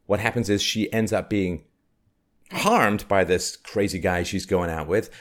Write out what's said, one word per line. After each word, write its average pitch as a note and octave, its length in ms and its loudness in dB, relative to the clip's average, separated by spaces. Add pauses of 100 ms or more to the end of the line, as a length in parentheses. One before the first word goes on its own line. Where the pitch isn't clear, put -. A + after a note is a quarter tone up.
what G2 140 0
happens A2+ 280 -2
is G#2 140 2
she - 300 -2
ends A2 200 0
up F#2+ 160 -2
being F#2 360 -2 (880)
harmed D3+ 560 2
by F#2+ 160 4
this F2 320 0
crazy G2+ 420 -2
guy F2+ 240 0
she's F#2 240 -4
going F2 240 0
out D#2+ 160 -4
with, G2 240 0 (100)